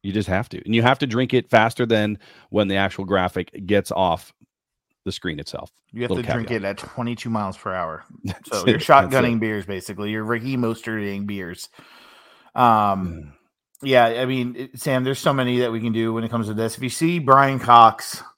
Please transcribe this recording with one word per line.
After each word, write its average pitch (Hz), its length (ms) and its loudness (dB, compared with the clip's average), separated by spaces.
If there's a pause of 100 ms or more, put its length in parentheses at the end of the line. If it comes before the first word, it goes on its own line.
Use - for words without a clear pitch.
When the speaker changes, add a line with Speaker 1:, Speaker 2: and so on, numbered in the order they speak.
Speaker 1:
You 98 100 -8
just 101 160 -2
have 95 220 -2
to. - 140 -12
And 107 100 -2
you 113 80 4
have 127 180 4
to 147 60 0
drink 123 280 -2
it 123 160 0
faster 117 340 4
than 107 340 0 (320)
when 101 180 0
the 98 80 -2
actual 98 280 -2
graphic 92 640 -4
gets 98 240 0
off 90 420 -2 (720)
the 95 80 -6
screen 78 280 -10
itself. - 300 -14 (220)
Speaker 2:
You 117 100 -10
have 120 80 -6
Speaker 1:
Little 127 140 -4
Speaker 2:
to 110 80 -6
drink 117 160 -4
Speaker 1:
caveat. 101 300 -6
Speaker 2:
it - 60 -16
at - 60 -18
twenty-two 120 400 -8
miles 104 260 -4
per 95 180 -8
hour. 82 300 -8 (100)
Speaker 1:
<laughs> - 100 -20
That's - 260 -12
Speaker 2:
So 110 120 -4
Speaker 1:
it. 87 60 0
Speaker 2:
you're 107 100 4
Speaker 1:
That's - 100 -6
it. 165 40 6
Speaker 2:
shotgunning 120 480 4
beers, 107 260 -4
basically. 101 440 -8
You're 107 140 -4
Ricky 120 320 -4
Mosterting 110 680 -6
beers. 92 420 -10 (840)
Um, 131 80 2
Speaker 1:
Mm. 95 720 2 (500)
Speaker 2:
yeah, 127 240 6
I 117 200 -2
mean, 127 300 -4
it, 123 240 -12
Sam, 127 240 0
there's 131 140 -2
so 160 140 0
many 123 280 0
that 120 120 0
we 113 80 -4
can 113 120 -2
do 113 220 0
when 113 100 -4
it 113 60 -6
comes 117 160 -4
to 107 80 -6
this. 110 220 -4
If - 60 -10
you 131 80 -4
see 170 280 -2
Brian 135 400 4
Cox 117 640 6 (160)